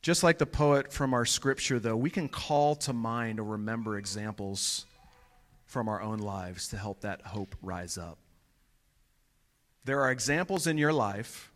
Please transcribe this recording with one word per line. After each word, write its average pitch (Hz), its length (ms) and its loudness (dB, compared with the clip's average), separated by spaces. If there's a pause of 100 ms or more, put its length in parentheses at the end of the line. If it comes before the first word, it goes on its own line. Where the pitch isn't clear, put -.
Just 170 220 2
like 170 160 6
the 147 80 4
poet 143 460 4
from 135 200 0
our 120 140 4
scripture, - 520 2
though, 113 180 0
we 135 140 2
can 160 180 -2
call 147 480 2
to 143 160 -4
mind 113 460 -2
or 110 60 -4
remember 107 540 -4
examples 101 880 -4 (800)
from 117 220 -2
our 104 120 -2
own 107 180 -4
lives 95 500 -6
to 101 100 -6
help 101 240 -6
that 98 200 -6
hope 98 380 -8
rise 90 380 -6
up. 85 200 -12 (1700)
There 139 160 0
are 131 100 4
examples 151 560 2
in 156 120 2
your 147 140 6
life 107 640 -2